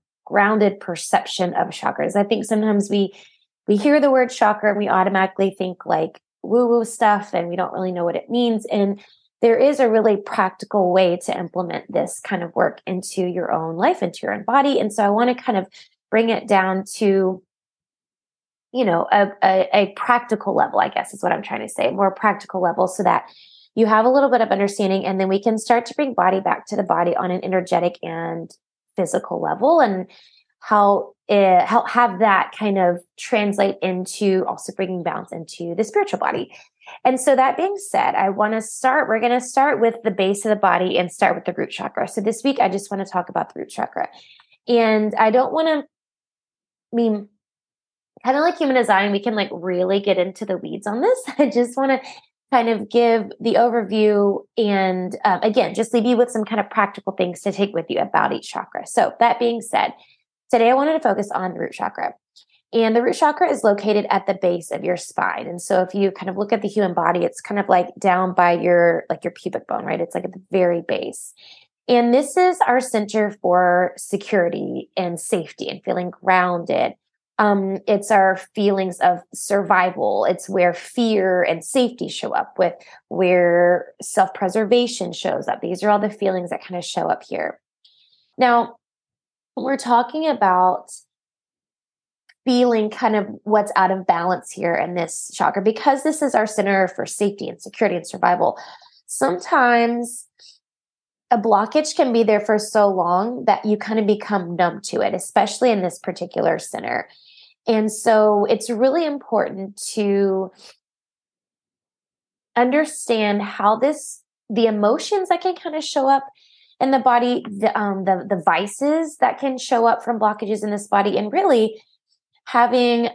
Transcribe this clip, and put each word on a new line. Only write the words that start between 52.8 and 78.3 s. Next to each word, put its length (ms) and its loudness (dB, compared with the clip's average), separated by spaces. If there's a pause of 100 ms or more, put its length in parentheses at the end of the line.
give 480 2
the 160 0
overview 920 2 (120)
and, 680 0
um, 180 2
again, 300 2
just 220 -2
leave 100 2
you 120 2
with 140 2
some 140 -4
kind 140 -4
of 100 -4
practical 440 -4
things 300 -4
to 100 -2
take 220 -2
with 140 -4
you 120 -2
about 320 0
each 180 -8
chakra. 380 -10
So 320 0
that 180 4
being 220 -2
said, 340 -2 (560)
today 200 4
I 40 4
wanted 200 2
to 60 -2
focus 300 -2
on 220 -4
the 80 -12
root 120 -6
chakra. 420 -8 (580)
And 240 2
the 60 4
root 120 0
chakra 340 2
is 140 -2
located 480 2
at 160 0
the 80 -2
base 380 -2
of 100 -6
your 140 -2
spine. 500 -4
And 160 -12
so 200 0
if 120 -4
you 160 2
kind 180 -10
of 80 -8
look 160 -2
at 80 0
the 80 -6
human 260 0
body, 300 0
it's 160 -6
kind 200 -4
of, 80 -4
like, 200 4 (120)
down 340 2
by 180 4
your, 560 4
like, 140 -6
your 80 -6
pubic 380 -8
bone, 160 -4
right? 160 -6
It's, 160 -6
like, 80 -6
at 80 -10
the 180 -18
very 300 2
base. 540 -8 (520)
And 260 4
this 240 2
is 300 4
our 140 2
center 600 -2
for 540 2
security 1000 -4
and 240 -4
safety 480 -6
and 160 -10
feeling 260 -4
grounded. 840 -2 (460)
Um, 460 0
it's 240 0
our 280 4 (160)